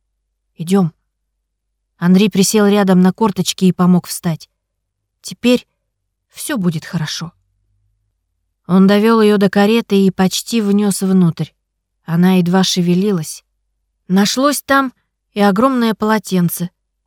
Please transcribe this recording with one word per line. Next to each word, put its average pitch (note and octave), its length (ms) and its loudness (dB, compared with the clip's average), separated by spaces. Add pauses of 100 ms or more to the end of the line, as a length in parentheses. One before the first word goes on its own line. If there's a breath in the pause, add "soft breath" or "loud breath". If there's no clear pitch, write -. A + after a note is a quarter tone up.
(560)
«Идем». F3 360 -2 (1080)
Анри F#3 280 2
присел G3+ 380 0
рядом G3 360 2
на F#3 100 4
корточки - 540 -4
и F3+ 60 4
помог F3+ 340 0
встать. - 420 -10 (720)
«Теперь - 460 -2 (640)
все - 280 -10
будет F3 300 -4
хорошо». D#3+ 460 -10 (1300)
Он F#3+ 200 4
довел G#3+ 340 2
ее G#3 160 2
до G3 140 0
кареты G3+ 560 0
и F#3+ 40 2
почти F#3+ 520 -4
внес G3+ 400 0
внутрь. F#3 480 0 (540)
Она F3 320 0
едва F3+ 280 0
шевелилась. F3+ 800 -2 (640)
Нашлось G#3 540 0
там C4+ 320 -2 (400)
и G#3 60 -4
огромное A3+ 520 2
полотенце, F#3 800 -2 (360)